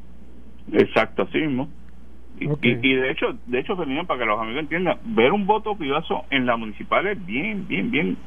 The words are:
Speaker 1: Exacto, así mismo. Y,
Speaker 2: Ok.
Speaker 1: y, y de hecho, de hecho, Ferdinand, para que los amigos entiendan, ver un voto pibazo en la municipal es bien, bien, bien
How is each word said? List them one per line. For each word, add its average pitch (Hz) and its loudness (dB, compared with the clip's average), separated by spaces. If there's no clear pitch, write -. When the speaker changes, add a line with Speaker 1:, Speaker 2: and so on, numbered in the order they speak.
Speaker 1:
Exacto, 110 4
así 139 -2
mismo. 147 0
Y, 156 -2
Speaker 2:
Ok. 147 0
Speaker 1:
y, 120 6
y 123 4
de 131 2
hecho, 233 0
de 123 0
hecho, 190 -2
Ferdinand, 160 -2
para 135 0
que 120 0
los 107 2
amigos 117 -2
entiendan, 160 0
ver 117 6
un 202 2
voto 208 2
pibazo 156 -2
en 131 2
la 120 4
municipal 113 -2
es 175 -4
bien, 175 -4
bien, 139 -2
bien 170 0